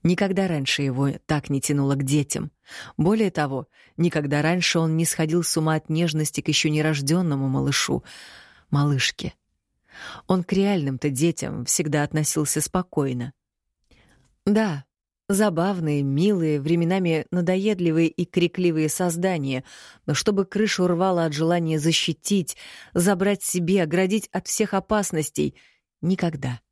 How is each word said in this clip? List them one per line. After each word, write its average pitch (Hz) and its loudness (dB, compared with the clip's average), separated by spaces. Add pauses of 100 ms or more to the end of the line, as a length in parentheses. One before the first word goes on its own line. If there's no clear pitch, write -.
Никогда 190 2
раньше 143 -2
его 135 0 (160)
так 151 -2
не 139 0
тянуло 139 0
к 139 -2
детям. 143 -2 (460)
Более 202 2
того, 139 -4 (280)
никогда 147 0
раньше 170 0
он 160 2
не 165 2
сходил 160 0
с - 0
ума 156 2
от 156 -6
нежности 156 0
к - -4
еще 156 0
нерожденному 151 0
малышу, 135 -2 (680)
малышке. 143 0 (920)
Он 185 2
к - -4
реальным-то 165 0
детям 139 -2
всегда 147 0
относился 151 0
спокойно. 139 -4 (1120)
Да, 202 0 (440)
забавные, 180 0
милые, 156 2
временами 170 0
надоедливые 180 2
и 175 -2
крикливые 170 0
создания, 165 -2 (420)
но 160 0
чтобы 196 0
крышу 196 0
рвало 175 2
от 151 -2
желания 160 2
защитить, 165 0 (380)
забрать 196 2
себе, 180 2
оградить 185 0
от - -6
всех - -2
опасностей, 180 -2 (460)
никогда. 160 -2 (100)